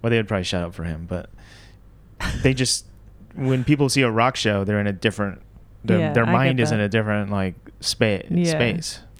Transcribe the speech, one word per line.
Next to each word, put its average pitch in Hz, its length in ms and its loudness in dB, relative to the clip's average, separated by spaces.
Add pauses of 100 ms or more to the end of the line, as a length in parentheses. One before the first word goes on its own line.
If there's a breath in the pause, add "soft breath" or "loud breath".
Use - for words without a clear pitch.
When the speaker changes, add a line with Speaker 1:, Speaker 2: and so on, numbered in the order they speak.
Speaker 1:
Well, 117 80 -2
they 117 80 2
would 110 100 0
probably 95 180 -2
shut 90 180 -2
up 82 100 -8
for 82 120 -8
him, 82 220 -6
but 87 220 -8 (1120 loud breath)
they 131 140 4
just, 127 300 -2 (500)
when 131 280 0
people 143 260 2
see 135 120 2
a 120 80 4
rock 113 280 2
show, 101 260 0
they're 104 160 0
in 101 80 0
a 101 40 0
different, 101 480 -2 (460)
their, 180 140 4
Speaker 2:
Yeah, 156 140 0
Speaker 1:
their 117 100 4
Speaker 2:
I 110 40 2
get - 60 2
Speaker 1:
mind 131 260 4
is 110 120 2
Speaker 2:
that. 113 60 2
Speaker 1:
in 107 40 0
a 101 80 0
different, 104 420 0
like, 95 220 -2 (260)
spa-, - 500 0
Speaker 2:
Yeah. 170 220 0
Speaker 1:
space. 123 480 -4 (200)